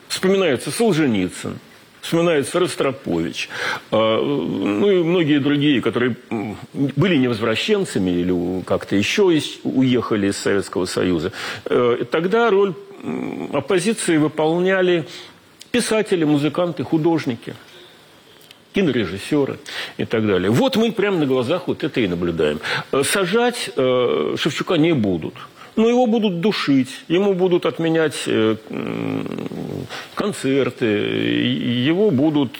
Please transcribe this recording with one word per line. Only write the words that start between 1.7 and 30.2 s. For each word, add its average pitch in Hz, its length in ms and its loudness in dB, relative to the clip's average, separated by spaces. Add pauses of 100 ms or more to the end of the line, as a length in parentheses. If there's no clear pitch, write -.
вспоминается 170 560 2
Ростропович, 123 920 -2 (420)
а, 110 300 2
ну 127 680 0
и 180 120 4
многие 160 380 2
другие, 143 400 2
которые, 117 360 0 (140)
м, 107 280 -6 (160)
были 143 420 0
невозвращенцами 120 920 0
или 87 220 0
у-, 90 340 -2
как-то 98 300 -2
ещё 180 340 2
из-, - 340 -2
уехали 123 640 0
из 101 80 -2
Советского 92 480 -2
Союза. 90 480 0 (320)
Э, 123 460 2
тогда 190 400 2
роль, 196 240 2 (280)
м, - 520 -6
оппозиции 175 640 0
выполняли 175 880 2 (640)
писатели, 214 540 0
музыканты, 147 600 0
художники, 156 680 -2 (1200)
кинорежиссёры 120 840 0 (400)
и - 80 -4
так 110 220 0
далее. 95 240 2
Вот 202 260 2
мы 226 160 2
прямо 196 260 0
на 147 80 2
глазах 131 400 0
вот 123 160 -4
это 143 180 -2
и 104 80 2
наблюдаем. 82 520 0 (320)
Э, 135 120 2
сажать, 214 680 0
э, 127 640 2
Шевчука 175 400 -2
не 160 160 4
будут. 92 420 0 (420)
Но 226 120 4
его 247 180 4
будут 214 340 0
душить, 139 480 2 (200)
ему 196 260 2
будут 180 320 2
отменять, 160 600 0
э, 110 300 2 (140)
м, 55 560 -4 (880)
концерты, 135 720 0